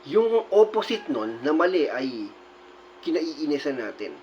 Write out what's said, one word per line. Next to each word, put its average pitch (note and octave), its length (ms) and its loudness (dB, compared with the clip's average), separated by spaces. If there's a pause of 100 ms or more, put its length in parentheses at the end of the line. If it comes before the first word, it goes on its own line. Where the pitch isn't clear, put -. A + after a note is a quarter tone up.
yung A3+ 480 2
opposite G#3+ 560 2
nun, A2+ 320 -4
na D3 160 2
mali, E3+ 320 2
ay A#2+ 400 -6 (720)
kinaiinisan D3 800 -2
natin. G#2 320 -8 (100)